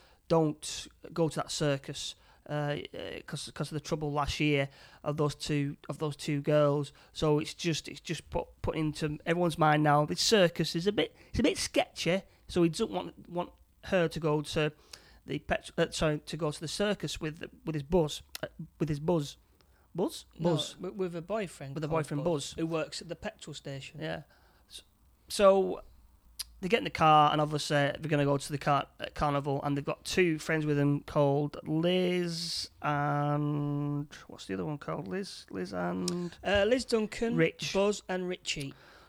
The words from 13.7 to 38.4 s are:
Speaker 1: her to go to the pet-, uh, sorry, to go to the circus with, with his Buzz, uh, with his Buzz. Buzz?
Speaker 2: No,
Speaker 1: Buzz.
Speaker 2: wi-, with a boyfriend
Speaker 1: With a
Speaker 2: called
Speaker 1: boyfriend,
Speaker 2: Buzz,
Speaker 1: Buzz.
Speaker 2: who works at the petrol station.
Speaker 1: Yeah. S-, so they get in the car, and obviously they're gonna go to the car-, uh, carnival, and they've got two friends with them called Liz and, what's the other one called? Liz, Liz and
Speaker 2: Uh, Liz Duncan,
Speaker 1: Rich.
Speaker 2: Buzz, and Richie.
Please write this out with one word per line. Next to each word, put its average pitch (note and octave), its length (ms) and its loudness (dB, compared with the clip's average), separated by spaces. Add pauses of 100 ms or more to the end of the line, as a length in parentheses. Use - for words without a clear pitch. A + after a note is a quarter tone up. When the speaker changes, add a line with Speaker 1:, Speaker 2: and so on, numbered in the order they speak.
Speaker 1:
her F3 240 2
to D#3+ 100 -6
go D3+ 240 2
to D3+ 300 0 (540)
the D3+ 120 -6
pet-, - 400 -6
uh, E3 120 4
sorry, D3+ 360 0
to - 100 -8
go D#3 140 -2
to - 100 -10
the D#3 60 -8
circus G3+ 540 -2
with, D#3+ 240 -8 (200)
with D#3+ 100 -4
his C#3+ 100 -4
Buzz, D#3 380 2 (200)
uh, - 60 -8 (320)
with D3+ 80 0
his D3+ 100 -2
Buzz. D#3 380 0 (580)
Buzz? A3+ 320 -4 (120)
Speaker 2:
No, E3+ 120 2
Speaker 1:
Buzz. - 240 -2
Speaker 2:
wi-, F#3 220 -10
with F3+ 200 -4
a E3+ 60 -8
boyfriend E3+ 520 -8
Speaker 1:
With D3+ 100 -4
a D3 40 -4
Speaker 2:
called D#3 160 2
Speaker 1:
boyfriend, D3 200 -4
Speaker 2:
Buzz, D#3 280 0
Speaker 1:
Buzz. - 60 -16
Speaker 2:
who E3 80 0
works D#3+ 360 -4
at F3+ 60 -14
the E3+ 80 -8
petrol - 380 -12
station. C#3 460 -12
Speaker 1:
Yeah. D#3+ 220 -6 (480)
S-, - 120 -18 (460)
so F#3+ 540 6 (760)
they F#3+ 80 -4
get A3+ 100 4
in - 60 -4
the E3 60 -4
car, D3+ 420 8
and D3+ 80 2
obviously D3+ 360 0
they're C#3+ 220 2 (100)
gonna D3 160 4
go C#3+ 120 4
to - 160 -6
the C#3+ 60 -6
car-, C#3+ 280 2 (140)
uh, - 140 -6
carnival, C#3+ 480 0
and C#3+ 140 0
they've C#3+ 80 -4
got - 200 -6
two E3+ 340 2
friends D#3+ 280 -2
with D3 100 2
them C#3+ 240 4
called C#3+ 560 2 (100)
Liz F3 1040 0 (120)
and, D3 1200 0 (220)
what's - 180 -16
the F#3+ 80 -4
other F#3+ 120 -4
one D3+ 120 -6
called? D#3+ 300 -8
Liz, F#3+ 420 -8
Liz F#3 220 -6
and F3 640 -4 (100)
Speaker 2:
Uh, G3 200 4
Liz A#3+ 180 2
Duncan, A3 520 -2
Speaker 1:
Rich. D#3+ 360 0
Speaker 2:
Buzz, G3+ 360 2
and F#3 200 -4
Richie. D3+ 460 -6 (340)